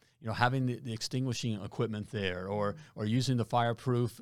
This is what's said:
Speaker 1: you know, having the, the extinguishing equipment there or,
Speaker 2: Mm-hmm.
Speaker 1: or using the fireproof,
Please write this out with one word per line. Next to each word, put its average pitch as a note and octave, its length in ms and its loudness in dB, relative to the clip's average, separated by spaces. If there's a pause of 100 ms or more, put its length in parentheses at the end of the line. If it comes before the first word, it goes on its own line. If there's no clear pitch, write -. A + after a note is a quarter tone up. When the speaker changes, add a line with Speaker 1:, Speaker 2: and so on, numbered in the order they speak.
(220)
Speaker 1:
you A2+ 60 -8
know, A2 60 -4
having B2+ 320 4
the, B2 140 -2
the B2 120 -8
extinguishing A#2 720 -2
equipment G#2+ 480 -2
there F#2 360 -2
or, G2+ 260 0
Speaker 2:
Mm-hmm. - 260 -16
Speaker 1:
or G#2+ 60 -2
using B2 320 2
the A2+ 80 2
fireproof, A#2+ 760 2